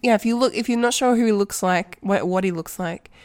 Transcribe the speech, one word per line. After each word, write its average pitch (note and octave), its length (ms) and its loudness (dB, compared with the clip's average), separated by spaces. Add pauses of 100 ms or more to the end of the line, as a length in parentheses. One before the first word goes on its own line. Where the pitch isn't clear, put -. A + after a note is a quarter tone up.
yeah, A#3+ 140 4
if G3+ 100 -2
you A3+ 120 2
look, B3 160 2
if A3 140 -4
you're A#3+ 120 0
not A#3+ 140 2
sure B3 220 2
who A#3 100 2
he A3+ 60 4
looks G3+ 320 -2
like, F3+ 380 -2
what, F#3+ 260 0
what F#3 160 0
he F#3+ 80 0
looks E3 260 -10
like, F3 320 -8 (160)